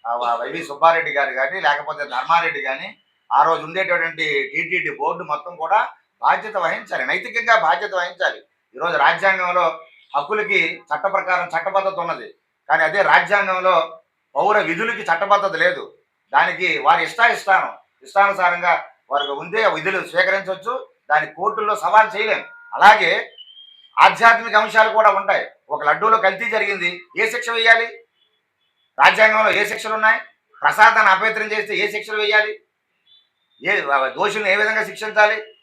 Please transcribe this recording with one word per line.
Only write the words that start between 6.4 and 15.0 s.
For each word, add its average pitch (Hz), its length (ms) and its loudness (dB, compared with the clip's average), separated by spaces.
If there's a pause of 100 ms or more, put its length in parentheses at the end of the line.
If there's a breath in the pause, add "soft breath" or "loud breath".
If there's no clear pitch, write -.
వహించాలి, 170 480 -4
నైతికంగా 208 540 0
బాధ్యత 185 360 -2
వహించాలి. 175 440 -4 (360)
ఈరోజు 156 220 -4
రాజ్యాంగంలో 180 680 2 (500 soft breath)
హక్కులకి 196 440 -2 (200)
చట్ట - 260 -6
ప్రకారం 185 480 -2
చట్టబద్ధత 190 500 -2
ఉన్నది, 135 240 -8 (420)
కానీ 160 140 2
అదే 170 180 0
రాజ్యాంగంలో 185 760 2 (600)
పౌర 202 240 2
విధులకి 202 420 -4